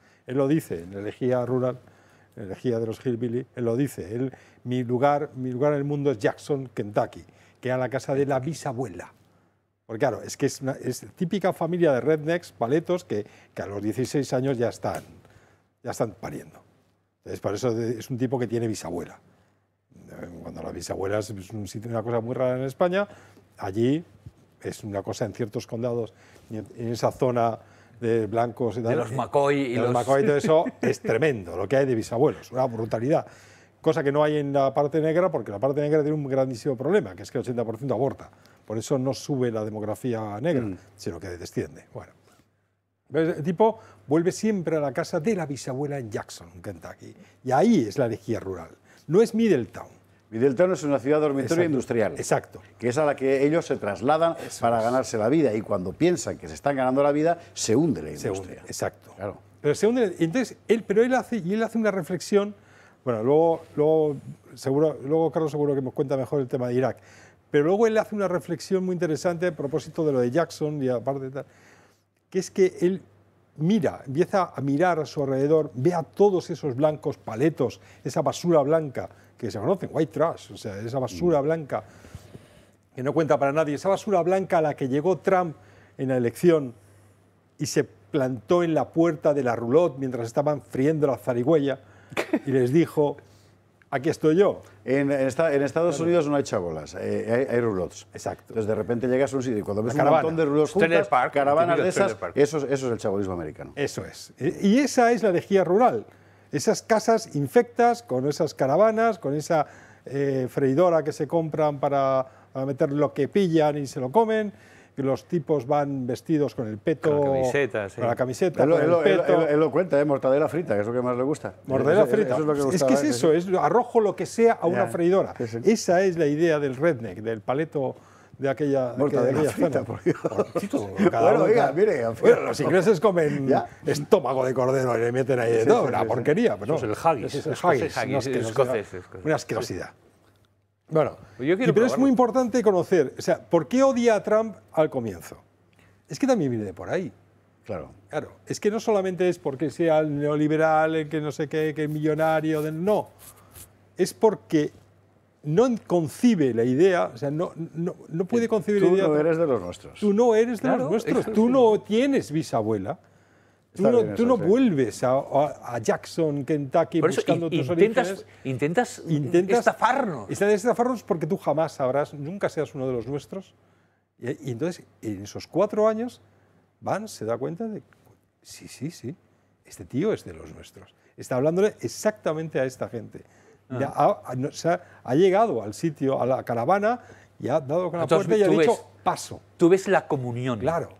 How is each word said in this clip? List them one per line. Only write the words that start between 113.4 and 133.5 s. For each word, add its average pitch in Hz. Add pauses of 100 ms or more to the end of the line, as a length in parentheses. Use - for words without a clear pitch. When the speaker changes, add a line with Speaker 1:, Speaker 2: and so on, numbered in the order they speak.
Speaker 1:
y 139
se -
lo 131
comen, 220 (420)
que 139
los 131
tipos 147
van 143
vestidos 139
con 113
el 107
peto, 156
Speaker 2:
Con 147
la 135
camiseta, 123
sí. -
Speaker 1:
con 117
la 117
camiseta, 131
Speaker 3:
Él 143
lo, 170
Speaker 1:
con 151
Speaker 3:
él -
Speaker 1:
el 165
Speaker 3:
lo, 165
él, 190
Speaker 1:
peto. 170
Speaker 3:
él, 160
él 147
lo 156
cuenta, 147
¿eh? 151
Mortadela 135
frita, 147
que 101
es 104
lo 117
que 123
más 123
le 127
gusta. 139 (140)
Speaker 1:
Mortadela 135
Speaker 3:
Eso, -
Speaker 1:
frita. -
Speaker 3:
eso -
es 151
lo 151
que 143
Speaker 1:
Es 139
Speaker 3:
gustaba, 135
Speaker 1:
que 135
es 143
Speaker 3:
sí, 294
Speaker 1:
eso, 156
Speaker 3:
sí. 160 (160)
Speaker 1:
es 180
arrojo 220
lo 196
que 185
sea 226
a -
una 120
Speaker 3:
Ya, -
Speaker 1:
freidora. 170
Speaker 3:
sí, 120
sí. 113
Speaker 1:
Esa 185
es 180
la 165
idea 151
del 135
redneck, 117
del 110
paleto 139 (440)
de 135
aquella, 135
de -
Speaker 3:
Mortadela 135
Speaker 1:
aquella 143
Speaker 3:
frita, 165
Speaker 1:
zona. 127
Speaker 3:
por 113
Dios. 175
Speaker 1:
Por -
Dios, 127
cada 117
Speaker 3:
Bueno, -
Speaker 1:
uno, 160
Speaker 3:
oiga, 214
Speaker 1:
cada 131
Speaker 3:
mire, 156 (120)
Speaker 1:
bueno, 208
los -
ingleses 175
comen 151
Speaker 3:
¿Ya? 165 (180)